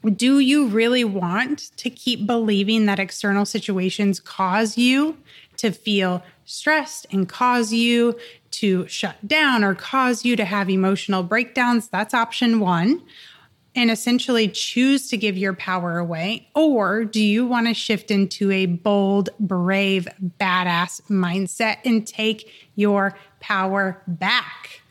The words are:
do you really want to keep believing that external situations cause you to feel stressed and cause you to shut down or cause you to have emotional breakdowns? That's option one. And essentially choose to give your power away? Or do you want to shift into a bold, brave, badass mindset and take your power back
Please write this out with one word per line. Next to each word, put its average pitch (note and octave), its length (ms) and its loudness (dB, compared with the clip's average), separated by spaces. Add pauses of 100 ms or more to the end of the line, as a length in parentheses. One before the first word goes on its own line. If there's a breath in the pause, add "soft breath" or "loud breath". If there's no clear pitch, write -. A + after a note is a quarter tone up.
do A#3+ 340 4
you C#4 280 4
really A#3 360 2
want G#3 760 -2
to B3 120 -6
keep A#3+ 360 -4
believing G#3+ 600 2
that G3 120 0
external G3+ 480 -2
situations F#3+ 720 -2
cause G3+ 580 -2
you C4+ 380 2 (400 loud breath)
to A3 160 -2
feel F#3 500 -2 (220 loud breath)
stressed - 680 -4
and F#3 180 -2
cause B3 440 0
you A#3 440 2 (340 loud breath)
to F#3 360 0
shut - 400 -8
down C4+ 380 4
or G3 100 2
cause B3+ 500 -2
you A#3+ 120 2
to G#3+ 80 0
have G3 240 -2
emotional F#3+ 540 0
breakdowns? A#3+ 680 0
That's G#3 260 -4
option A#3 460 0
one. F#3 420 2 (720 loud breath)
And A#3+ 160 2
essentially A#3 560 0
choose C4 640 0
to B3 80 -4
give G3+ 220 -2
your F#3+ 160 -2
power F3 440 -4
away? F3 560 -6
Or A#3 500 2
do G#3+ 160 -2
you G#3+ 260 4
want A#3+ 200 0
to A#3 80 2
shift - 360 -4
into G3 420 0
a F#3+ 140 2
bold, G3 640 2 (100)
brave, F#3+ 680 0 (320)
badass F3+ 640 -2 (100)
mindset F#3+ 720 -2
and A3+ 220 2
take - 680 -6
your G3+ 420 2 (220 loud breath)
power F#3+ 680 -2
back F#3+ 840 -4